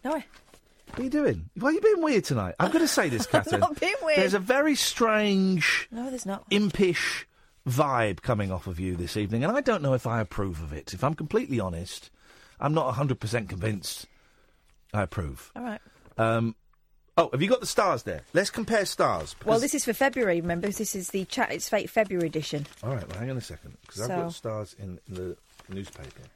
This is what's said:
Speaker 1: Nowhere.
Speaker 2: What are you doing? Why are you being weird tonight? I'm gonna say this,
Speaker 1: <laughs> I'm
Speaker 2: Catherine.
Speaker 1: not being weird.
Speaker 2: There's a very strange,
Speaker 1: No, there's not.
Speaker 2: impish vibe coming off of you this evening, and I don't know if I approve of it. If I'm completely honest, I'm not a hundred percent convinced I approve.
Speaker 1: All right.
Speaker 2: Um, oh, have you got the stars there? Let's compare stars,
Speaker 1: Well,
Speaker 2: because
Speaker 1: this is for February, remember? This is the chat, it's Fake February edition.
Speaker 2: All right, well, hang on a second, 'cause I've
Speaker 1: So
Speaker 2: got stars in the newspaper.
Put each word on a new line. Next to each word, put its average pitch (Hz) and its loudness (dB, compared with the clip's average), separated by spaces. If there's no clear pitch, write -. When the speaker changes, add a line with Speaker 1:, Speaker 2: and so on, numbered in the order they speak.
Speaker 1:
Nowhere. 285 -2
Speaker 2:
What - -8
are 247 -4
you 262 -2
doing? 143 2
Why 220 0
are 311 4
you 381 2
being 415 6
weird 269 4
tonight? 101 -2
I'm - 2
gonna 320 4
say 208 2
this, 220 0
Speaker 1:
<laughs> - -2
I'm - 4
Speaker 2:
Catherine. 320 0
Speaker 1:
not 659 2
being 381 0
weird. 311 4
Speaker 2:
There's 202 4
a 202 2
very 269 4
strange, 202 2
Speaker 1:
No, 240 -6
there's 254 -8
not. 196 -6
Speaker 2:
impish 196 2
vibe 123 2
coming 104 0
off 92 -4
of 87 -6
you 92 -2
this 85 -4
evening, 107 0
and 226 2
I 294 2
don't 220 0
know 139 2
if 123 -2
I 117 0
approve 95 -4
of 76 -8
it. 76 -12
If 95 -4
I'm 147 0
completely 151 -2
honest, 90 -8
I'm 147 0
not 143 2
a 127 -2
hundred 135 0
percent 110 -4
convinced 98 -6
I 104 0
approve. 78 -6
Speaker 1:
All 226 -10
right. 226 -8
Speaker 2:
Um, 113 2
oh, 165 6
have 135 -2
you 196 2
got 254 4
the 202 -8
stars 175 2
there? 87 -6
Let's 190 2
compare 214 0
stars, 104 0
Speaker 1:
Well, 220 4
Speaker 2:
because 240 2
Speaker 1:
this 285 -2
is - -2
for 233 -2
February, 233 2
remember? 175 -2
This 202 -4
is 180 -8
the 190 -2
chat, - -2
it's - -6
Fake 208 0
February 196 0
edition. 147 -4
Speaker 2:
All 120 -4
right, 98 -6
well, 92 -10
hang 127 -6
on 131 -4
a 120 -4
second, - -14
'cause - -12
I've 113 -2
Speaker 1:
So 180 -2
Speaker 2:
got 170 -2
stars 107 -8
in 92 -12
the 90 -8
newspaper. 101 -14